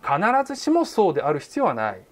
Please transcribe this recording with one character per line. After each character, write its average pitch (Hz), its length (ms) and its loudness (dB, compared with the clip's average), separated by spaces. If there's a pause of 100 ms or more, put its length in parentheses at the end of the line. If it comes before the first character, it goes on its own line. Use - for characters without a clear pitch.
必 139 160 0 (260)
ず 277 100 -8
し 294 160 -2
も 330 140 4
そ 196 260 2
う - 20 -2
で 139 80 0
あ 143 100 0
る 151 80 0
必 - 200 -8
要 269 60 2
は 151 80 2
な 110 180 -2
い。 95 100 -12 (100)